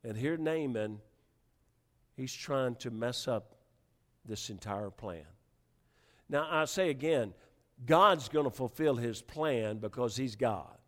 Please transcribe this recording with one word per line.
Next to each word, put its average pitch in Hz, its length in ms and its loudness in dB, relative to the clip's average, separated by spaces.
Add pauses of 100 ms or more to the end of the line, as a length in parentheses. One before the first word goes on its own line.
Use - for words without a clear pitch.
And 110 100 -6
here 147 220 0
Naaman, 131 600 -2 (1160)
he's 131 180 -8
trying 131 420 -2
to 120 160 -8
mess 117 360 -4
up 113 280 -2 (680)
this 107 240 -8
entire 101 420 -6
plan. 87 340 -10 (1040)
Now, 147 200 -2
I 160 140 2
say 180 280 2
again, 135 420 0 (520)
God's 165 440 8
gonna 147 200 2
fulfill 131 460 0
his 117 260 -4
plan 117 580 -2
because 107 360 -2
he's 123 220 -4
God. 107 400 -2 (100)